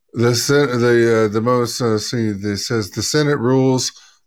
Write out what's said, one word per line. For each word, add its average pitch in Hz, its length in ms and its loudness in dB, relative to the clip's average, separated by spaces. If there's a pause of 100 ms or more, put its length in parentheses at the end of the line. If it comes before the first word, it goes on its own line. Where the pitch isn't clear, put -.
(140)
the 120 220 2
Sen-, 123 460 0
the, 117 440 4
uh, - 60 2
the 110 100 -2
most, 120 380 0
uh, 113 200 0
see, 110 320 -4
this 101 360 -6
says 110 240 -4
the 107 120 -6
Senate 147 340 0
rules 131 540 0 (360)